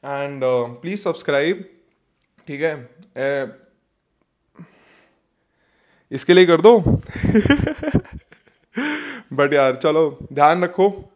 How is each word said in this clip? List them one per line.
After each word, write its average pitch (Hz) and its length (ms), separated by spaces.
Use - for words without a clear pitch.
And, 139 400
अ, 123 360
प्लीज 196 200
सब्सक्राइब, 165 640
ठीक 143 140
है? 151 300
ए, 135 360
इसके 135 220
लिए 180 120
कर 170 140
दो। 214 260
<laughs> - 60
But 143 180
यार, 135 240
चलो, 156 420
ध्यान 151 320
रखो। 190 520